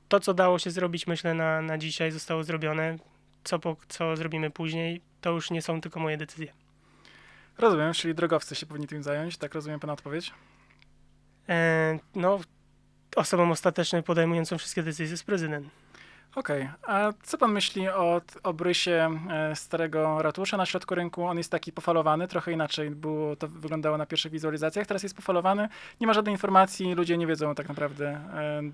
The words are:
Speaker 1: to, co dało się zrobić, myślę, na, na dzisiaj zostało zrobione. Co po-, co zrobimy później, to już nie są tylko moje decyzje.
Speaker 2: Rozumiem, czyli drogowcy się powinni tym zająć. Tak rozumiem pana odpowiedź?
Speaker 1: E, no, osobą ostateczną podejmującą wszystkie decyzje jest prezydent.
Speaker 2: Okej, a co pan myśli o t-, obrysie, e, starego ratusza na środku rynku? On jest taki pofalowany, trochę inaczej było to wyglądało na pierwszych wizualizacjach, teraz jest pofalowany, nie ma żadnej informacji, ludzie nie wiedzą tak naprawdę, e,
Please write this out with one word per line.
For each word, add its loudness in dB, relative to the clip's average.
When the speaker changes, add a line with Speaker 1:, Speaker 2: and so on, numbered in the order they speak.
Speaker 1:
to, 6
co 2
dało 6
się -4
zrobić, -2
myślę, 0
na, 2
na -2
dzisiaj -2
zostało -4
zrobione. -2
Co -2
po-, -4
co -2
zrobimy -2
później, -4
to 0
już -4
nie -2
są -2
tylko -10
moje -2
decyzje. -12
Speaker 2:
Rozumiem, 6
czyli -2
drogowcy 2
się -8
powinni -8
tym -8
zająć. -4
Tak -6
rozumiem -6
pana -6
odpowiedź? -8
Speaker 1:
E, 2
no, 2
osobą 4
ostateczną 2
podejmującą 2
wszystkie -4
decyzje -4
jest -8
prezydent. -2
Speaker 2:
Okej, -4
a 2
co -6
pan 4
myśli 0
o 4
t-, -20
obrysie, 2
e, -2
starego 0
ratusza 0
na 2
środku -2
rynku? -2
On 0
jest -4
taki -2
pofalowany, 2
trochę -2
inaczej -2
było -4
to -6
wyglądało -2
na -2
pierwszych -4
wizualizacjach, -2
teraz -2
jest -8
pofalowany, 2
nie 2
ma 6
żadnej 4
informacji, 4
ludzie 2
nie 2
wiedzą 0
tak -4
naprawdę, -4
e, -6